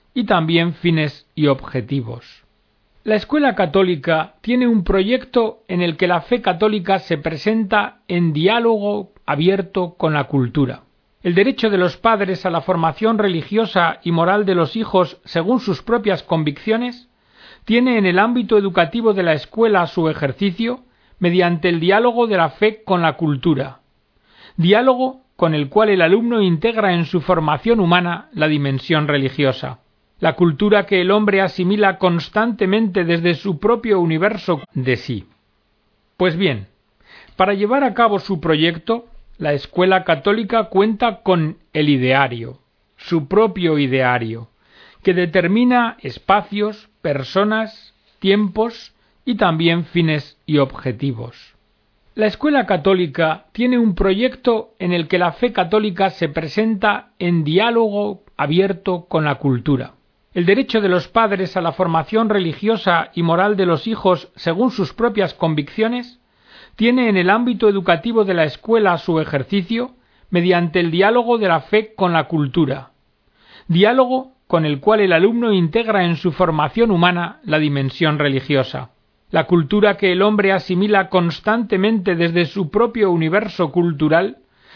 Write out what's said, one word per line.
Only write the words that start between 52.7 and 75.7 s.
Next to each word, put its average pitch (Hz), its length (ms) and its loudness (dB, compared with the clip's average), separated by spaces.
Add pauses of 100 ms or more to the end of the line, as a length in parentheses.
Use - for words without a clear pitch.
tiene 247 260 0
un 226 160 2
proyecto 214 760 -2 (100)
en 180 120 -2
el 170 140 -2
que 185 120 0
la 175 120 2
fe 240 220 -2
católica 196 580 0
se - 180 -4
presenta 208 800 -2 (100)
en 175 240 0
diálogo 208 800 0 (120)
abierto 180 680 0
con 156 200 -2
la 147 120 -2
cultura. 131 560 -2 (420)
El 175 120 0
derecho 226 340 4
de 202 80 0
los 180 180 2
padres 196 500 0
a 185 40 -2
la 170 100 -2
formación 185 580 0
religiosa 185 840 0
y 170 80 -2
moral 180 340 2
de 190 100 2
los 160 200 0
hijos 202 480 -2
según 196 380 -2
sus 180 200 -4
propias 208 400 -2
convicciones 214 880 -4 (560)
tiene 240 320 2
en 196 80 2
el 180 120 2
ámbito 226 400 2
educativo 196 560 0
de 190 100 -2
la 165 100 2
escuela 196 540 0
su 165 200 -2
ejercicio 196 760 -4 (340)
mediante 175 480 0
el 170 140 0
diálogo 233 460 2
de 202 100 0
la 165 120 2
fe 214 360 -2
con 180 160 0
la 160 160 0
cultura, 143 640 -2 (760)
diálogo 247 680 2 (120)
con 160 180 0
el 147 140 -2
cual 214 220 2
el 190 120 2
alumno 226 400 2
integra 196 520 0